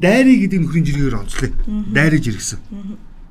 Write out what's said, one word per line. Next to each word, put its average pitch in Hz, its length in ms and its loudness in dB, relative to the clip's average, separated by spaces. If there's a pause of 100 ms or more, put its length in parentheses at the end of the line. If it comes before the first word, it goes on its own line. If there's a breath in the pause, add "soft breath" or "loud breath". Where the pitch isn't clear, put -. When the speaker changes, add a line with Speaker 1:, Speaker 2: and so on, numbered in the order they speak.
Speaker 1:
дайрыг 247 400 6
гэдэг 196 180 0
нөхрийн 160 300 0
жиргээр 139 320 0
онцлоё. - 320 -4
Speaker 2:
Мгм. 208 400 -2
Speaker 1:
Дайрыг 151 320 2
жиргсэн. - 420 -6
Speaker 2:
Мгм. 202 300 -12 (340)